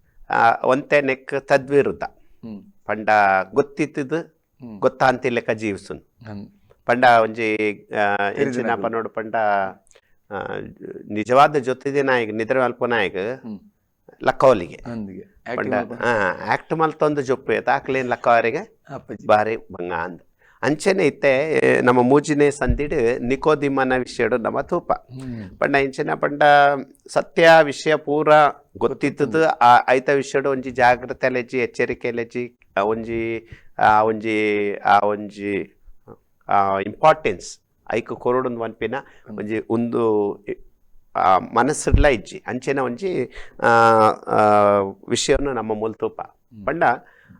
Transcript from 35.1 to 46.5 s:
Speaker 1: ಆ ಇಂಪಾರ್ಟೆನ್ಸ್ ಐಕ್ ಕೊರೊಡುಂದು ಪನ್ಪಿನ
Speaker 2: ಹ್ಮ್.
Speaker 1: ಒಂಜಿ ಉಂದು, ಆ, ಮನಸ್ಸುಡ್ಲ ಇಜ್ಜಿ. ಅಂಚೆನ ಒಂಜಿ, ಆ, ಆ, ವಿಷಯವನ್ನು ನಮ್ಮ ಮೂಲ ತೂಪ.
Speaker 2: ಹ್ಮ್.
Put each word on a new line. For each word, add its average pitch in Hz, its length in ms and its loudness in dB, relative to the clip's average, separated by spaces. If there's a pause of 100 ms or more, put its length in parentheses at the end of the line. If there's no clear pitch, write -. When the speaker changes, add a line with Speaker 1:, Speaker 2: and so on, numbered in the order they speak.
Speaker 1:
ಆ 98 300 2
ಇಂಪಾರ್ಟೆನ್ಸ್ 107 880 -2 (280)
ಐಕ್ 120 140 -2
ಕೊರೊಡುಂದು 123 520 -2
ಪನ್ಪಿನ 113 360 -6
Speaker 2:
ಹ್ಮ್. 117 420 -14
Speaker 1:
ಒಂಜಿ 107 220 -6
ಉಂದು, 113 800 -2 (800)
ಆ, 90 220 4
ಮನಸ್ಸುಡ್ಲ 127 680 0
ಇಜ್ಜಿ. 120 420 -2
ಅಂಚೆನ 131 320 -4
ಒಂಜಿ, 131 520 -6 (320)
ಆ, 113 40 2 (420)
ಆ, - 300 -2 (720)
ವಿಷಯವನ್ನು 135 440 0
ನಮ್ಮ 110 200 -6
ಮೂಲ 107 180 -4
ತೂಪ. 110 300 -8
Speaker 2:
ಹ್ಮ್. - 440 -18